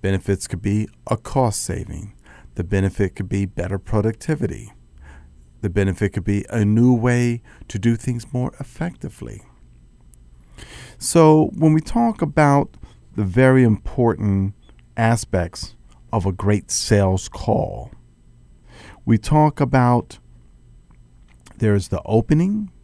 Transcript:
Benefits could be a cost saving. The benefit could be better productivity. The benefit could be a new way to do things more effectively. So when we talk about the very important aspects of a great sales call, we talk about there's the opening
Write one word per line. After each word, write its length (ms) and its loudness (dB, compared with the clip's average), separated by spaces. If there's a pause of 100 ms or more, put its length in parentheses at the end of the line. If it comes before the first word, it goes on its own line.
Benefits 460 -2
could 140 -8
be 260 -2 (180)
a 100 -2
cost 460 -2
saving. 520 -10 (420)
The 60 -4
benefit 540 0
could 120 -8
be 180 -2
better 340 -6
productivity. 920 -4 (880)
The 80 -2
benefit 440 0
could 100 -6
be 280 -2
a 140 0
new 300 4
way 480 0 (240)
to 140 -10
do 160 2
things 360 -8
more 280 -4
effectively. 840 -12 (1500)
So 600 4
when 160 4
we 80 4
talk 420 -2
about 540 2 (400)
the 80 -2
very 400 4
important 920 0 (420)
aspects 760 -2 (380)
of 140 -2
a 60 -2
great 380 -2
sales 580 0
call, 640 -4 (1120)
we 140 4
talk 420 2
about 600 0 (1400)
there's 300 2
the 160 -4
opening 680 0 (140)